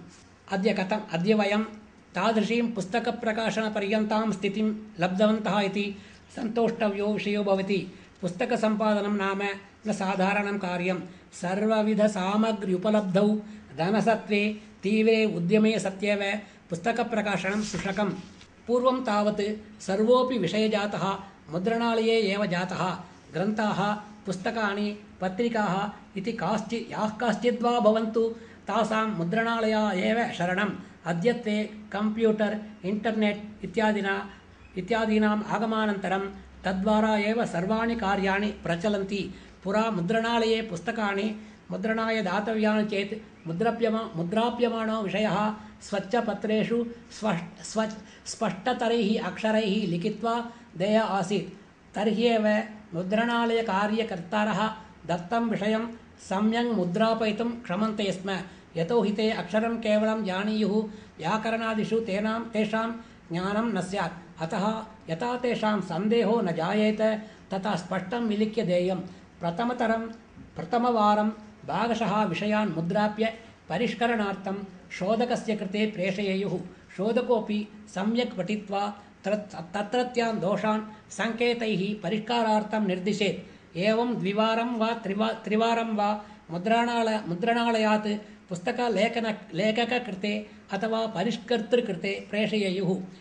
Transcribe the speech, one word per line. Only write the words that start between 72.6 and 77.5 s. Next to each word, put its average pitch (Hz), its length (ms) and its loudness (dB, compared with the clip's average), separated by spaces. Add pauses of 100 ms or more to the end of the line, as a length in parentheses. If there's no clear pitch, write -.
मुद्राप्य 208 640 0 (360)
परिष्करणार्थं 202 840 0 (360)
शोधकस्य 214 640 0
कृते 208 300 -2
प्रेषयेयुः। 190 760 -2 (380)
शोधकोऽपि 220 680 0 (280)